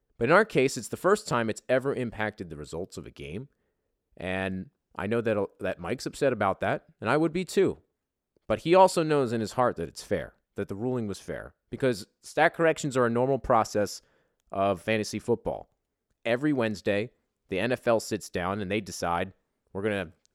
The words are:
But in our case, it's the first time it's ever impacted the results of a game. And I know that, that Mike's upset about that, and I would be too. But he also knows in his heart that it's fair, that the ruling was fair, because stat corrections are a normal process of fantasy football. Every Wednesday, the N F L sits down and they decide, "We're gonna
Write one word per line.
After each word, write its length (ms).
But 100
in 60
our 100
case, 320
it's 120
the 60
first 320
time 220
it's 180
ever 260
impacted 560
the 60
results 420
of 100
a 40
game. 360
And 520
I 120
know 140
that, 160
that 200
Mike's 260
upset 260
about 300
that, 220
and 80
I 80
would 160
be 100
too. 360
But 120
he 160
also 260
knows 320
in 80
his 120
heart 240
that 120
it's 140
fair, 320
that 120
the 80
ruling 320
was 120
fair, 360
because 340
stat 320
corrections 420
are 120
a 20
normal 300
process 640
of 300
fantasy 360
football. 500
Every 300
Wednesday, 560
the 100
N 120
F 160
L 120
sits 300
down 320
and 80
they 120
decide, 520
"We're 80
gonna 300